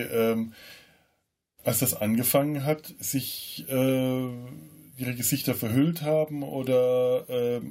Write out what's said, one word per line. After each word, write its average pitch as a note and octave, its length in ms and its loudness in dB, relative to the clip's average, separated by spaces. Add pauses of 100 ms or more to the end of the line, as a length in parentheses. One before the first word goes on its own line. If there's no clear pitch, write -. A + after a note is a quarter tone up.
ähm, A2+ 500 0 (1120)
als A2+ 160 2
das C3 140 0
angefangen B2 720 2
hat, D3+ 360 -2
sich, - 680 -6
äh, C3 600 2 (680)
ihre B2 200 -4
Gesichter C3 380 0
verhüllt C#3+ 480 2
haben D3+ 420 0
oder, B2+ 840 2
äh, A#2+ 320 0 (100)